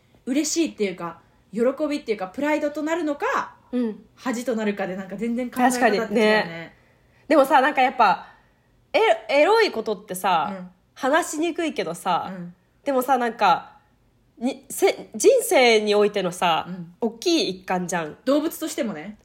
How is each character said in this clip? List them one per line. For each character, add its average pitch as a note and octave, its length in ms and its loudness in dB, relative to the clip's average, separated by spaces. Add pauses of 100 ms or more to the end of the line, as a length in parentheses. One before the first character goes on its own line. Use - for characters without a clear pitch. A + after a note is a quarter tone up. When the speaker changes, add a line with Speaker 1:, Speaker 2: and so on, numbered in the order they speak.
(260)
Speaker 1:
嬉 C#4+ 240 -2
し E4 180 -2
い - 60 -12
っ - 20 -20
て G#3+ 80 -4
い F#3+ 80 -2
う F3 40 -12
か、 E3+ 240 -12 (340)
喜 A3 80 -4 (260)
び C#4+ 120 -4
っ - 40 -14
て - 80 -4
い G#3 40 -4
う - 20 -4
か、 F#3 100 -8
プ C4 140 -12
ラ D4+ 140 0
イ D4+ 60 -2
ド D4 100 -2
と D#4 120 -8
な D#4+ 120 -2
る F4 80 -2
の D4+ 120 -2
か、 - 400 -4 (160)
Speaker 2:
う B3 80 -2
ん。 A3 240 -6 (120)
Speaker 1:
恥 B3 300 -6
と A#3+ 100 -2
な A3 100 -4
る G3+ 100 0
か F#3+ 120 -4
で F3+ 80 -8
な F#3+ 100 -10
ん - 20 -16
か G3 80 -12
全 A#3 200 -4
然 B3 140 -6
考 - 100 -10
え B3+ 40 4
方 B3 60 6
っ - 20 4
て B3 60 -2
違 A#3+ 120 4
う - 20 4
ね。 G#3 80 2
Speaker 2:
確 A3+ 80 -2
か G#3+ 60 -6
に A3+ 60 2
ね。 F3 560 0 (520)
で D#4 100 4
も C4+ 80 6
さ、 C#4 160 6
な C#4 80 2
ん C#4+ 40 -2
か C#4 80 0
や B3+ 100 2
っ B3+ 40 -10
ぱ、 G3+ 320 2 (680)
エ-、 E4+ 480 2
エ D4+ 40 6
ロ A4 160 4
い G4 100 2
こ A3 120 -6
と G#3+ 100 -4
っ F#3+ 120 -10
て F#3+ 100 -10
さ、 F#3 420 0
Speaker 1:
う F3+ 60 -12
ん。 F#3 80 -18 (240)
Speaker 2:
話 D#4+ 360 0
し D#4+ 60 -8
に D#4+ 160 -2
く E4+ 120 -4
い C#4 80 -4
け G3+ 100 -4
ど E3 100 -6
さ、 F3 420 -4
Speaker 1:
う F#3 40 -12
ん。 F3 160 -14 (280)
Speaker 2:
で C#4+ 80 -2
も C4 100 2
さ、 C4 160 2
な A#3+ 120 -2
ん A3 40 -6
か、 - 440 0 (600)
に-、 B3+ 300 -6
せ-、 - 460 0
人 C#4 140 4 (140)
生 A#3+ 380 6
に G#3 120 0
お G#3 120 4
い G#3 60 0
て G3+ 120 -2
の F3 80 -2
さ、 F3 360 0
Speaker 1:
う E3+ 40 -12
ん。 F3 280 -14
Speaker 2:
大 A3+ 120 -2
き D#4 340 0
い - 40 -2 (120)
一 - 40 -20
環 F3+ 220 -4
じ F#3 80 -4
ゃ E3+ 80 -4
ん。 D3+ 220 -12
Speaker 1:
動 C#4+ 160 2
物 E4 160 -6
と D#4+ 100 -8
し D#4 60 -10
て D#4 100 -4
も G#3 100 -6
ね。 E3 320 -14